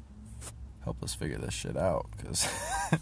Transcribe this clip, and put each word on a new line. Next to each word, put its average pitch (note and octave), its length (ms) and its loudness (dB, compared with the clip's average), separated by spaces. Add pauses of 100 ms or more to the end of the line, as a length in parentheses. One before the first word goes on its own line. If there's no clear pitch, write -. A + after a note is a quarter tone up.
(840)
help - 200 -2
us - 100 0
figure D2 240 -2
this - 160 -2
shit - 240 -2
out, F2 300 4 (100)
'cause - 300 2 (540)